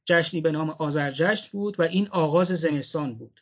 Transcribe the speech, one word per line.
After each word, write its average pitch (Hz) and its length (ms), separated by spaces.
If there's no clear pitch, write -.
جشنی 170 360
به 160 120
نام 156 180
آذرجشن 151 840
بود 202 280
و - 20
این 185 280
آغاز 170 360
زمستان 151 680
بود. 113 280